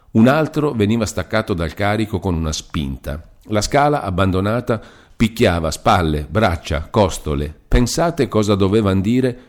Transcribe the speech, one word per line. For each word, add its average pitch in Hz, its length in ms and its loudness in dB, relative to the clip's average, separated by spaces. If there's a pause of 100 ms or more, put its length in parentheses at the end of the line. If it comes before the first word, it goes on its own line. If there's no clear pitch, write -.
(120)
Un 113 160 6
altro 147 460 0
veniva 107 340 0
staccato 107 480 -4
dal 80 180 -4
carico 104 460 -2
con 90 160 -2
una 80 160 -2
spinta. 71 800 -8 (140)
La 104 160 -2
scala 147 420 0
abbandonata 98 760 0 (360)
picchiava 87 560 0
spalle, 80 580 0
braccia, 82 600 -2
costole. 76 600 0 (160)
Pensate 143 600 0
cosa 107 260 0
dovevan 98 480 2
dire 123 360 0 (120)